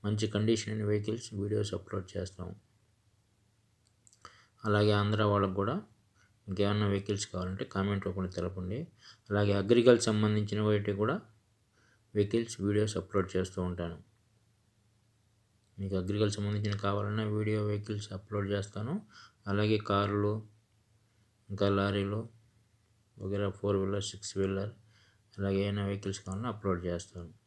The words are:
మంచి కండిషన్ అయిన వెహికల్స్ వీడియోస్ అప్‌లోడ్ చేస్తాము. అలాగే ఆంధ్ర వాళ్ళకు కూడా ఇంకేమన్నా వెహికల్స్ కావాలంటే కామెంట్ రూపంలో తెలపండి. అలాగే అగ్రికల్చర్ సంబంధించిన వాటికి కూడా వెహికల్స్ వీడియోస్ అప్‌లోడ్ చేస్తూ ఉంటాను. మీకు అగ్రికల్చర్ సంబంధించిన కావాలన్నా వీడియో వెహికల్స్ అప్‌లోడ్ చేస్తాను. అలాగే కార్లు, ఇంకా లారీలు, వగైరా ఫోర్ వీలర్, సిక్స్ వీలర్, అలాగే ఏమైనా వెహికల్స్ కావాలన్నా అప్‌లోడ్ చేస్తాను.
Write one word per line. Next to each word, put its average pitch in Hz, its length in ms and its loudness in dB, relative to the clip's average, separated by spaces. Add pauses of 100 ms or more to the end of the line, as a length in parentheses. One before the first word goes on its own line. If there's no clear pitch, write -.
మంచి 107 260 0
కండిషన్ 107 400 0
అయిన 110 160 -4
వెహికల్స్ 107 400 -2 (120)
వీడియోస్ 104 360 -2
అప్‌లోడ్ 92 380 -8
చేస్తాము. 90 400 -8 (2000)
అలాగే 104 280 6 (100)
ఆంధ్ర 107 280 2
వాళ్ళకు 98 300 4
కూడా 110 160 0 (720)
ఇంకేమన్నా 104 460 2
వెహికల్స్ 101 380 -2
కావాలంటే 92 420 -6
కామెంట్ 98 340 0
రూపంలో 92 300 -4
తెలపండి. 90 420 -4 (500)
అలాగే 104 320 4
అగ్రికల్చర్ 117 480 8
సంబంధించిన 107 560 2
వాటికి 101 360 2
కూడా 123 140 0 (1000)
వెహికల్స్ 110 420 0 (100)
వీడియోస్ 104 360 2
అప్‌లోడ్ 92 340 -2
చేస్తూ 90 240 -2 (100)
ఉంటాను. 85 280 -6 (1800)
మీకు 98 240 -4
అగ్రికల్చర్ 104 360 0
సంబంధించిన 104 380 -2 (100)
కావాలన్నా 104 380 -2 (120)
వీడియో 107 240 0 (100)
వెహికల్స్ 104 380 -4 (100)
అప్‌లోడ్ 101 360 -4
చేస్తాను. 104 400 -4 (580)
అలాగే 107 260 4 (120)
కార్లు, 101 440 2 (1160)
ఇంకా 101 280 2
లారీలు, 101 440 0 (960)
వగైరా 101 320 -2 (100)
ఫోర్ 101 220 2
వీలర్, 98 300 -2
సిక్స్ - 260 -12
వీలర్, 98 360 -2 (640)
అలాగే 98 300 0
ఏమైనా 101 220 -2
వెహికల్స్ 101 360 -4
కావాలన్నా 107 280 -6
అప్‌లోడ్ 98 320 -2
చేస్తాను. 85 460 -6 (160)